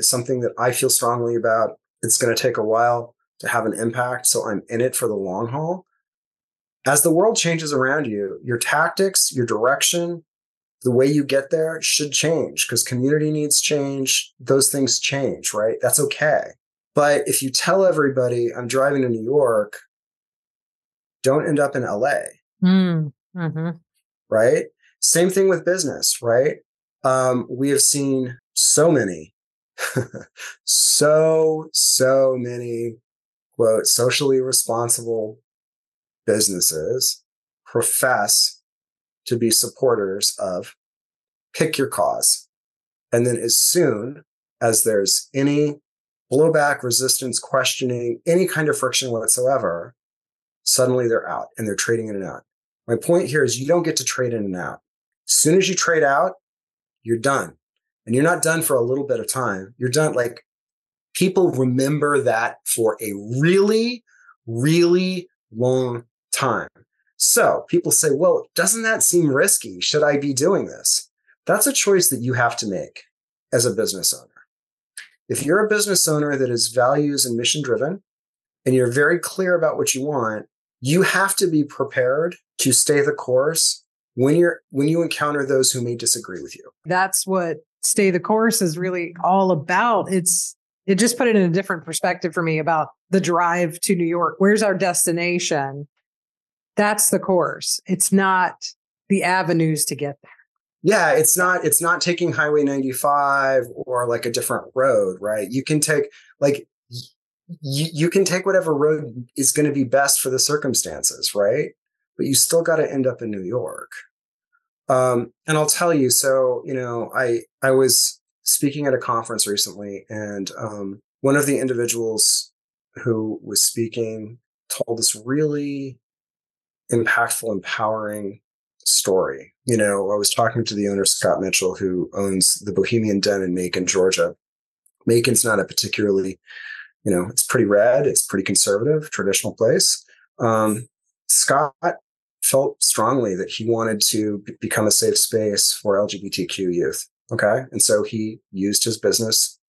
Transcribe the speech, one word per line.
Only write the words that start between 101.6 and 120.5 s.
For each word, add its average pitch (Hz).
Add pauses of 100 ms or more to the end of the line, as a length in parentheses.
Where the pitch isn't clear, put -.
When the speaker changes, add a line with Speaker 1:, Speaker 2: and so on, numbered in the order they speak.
Speaker 1:
it's 151
not 170
taking 170
Highway 151
ninety-five 139 (100)
or, 123
like, 117
a 120
different 117
road, 110
right? 104
You 131
can 151
take, 147 (340)
like, 143 (220)
y-, 123 (600)
y-, 147
you 160
can 196
take 185
whatever 180
road 139
is 131
gonna 151
be 135
best 135
for 135
the 127
circumstances, 107
right? 107 (460)
But 135
you 139
still 165
gotta 160
end 131
up 123
in 110
New 95
York. 104 (960)
Um, 127 (160)
and 156
I'll 151
tell 170
you, 135
so, 131
you 139
know, 120
I, 117 (200)
I 135
was 131 (240)
speaking 147
at 131
a 127
conference 113
recently, 101
and, 104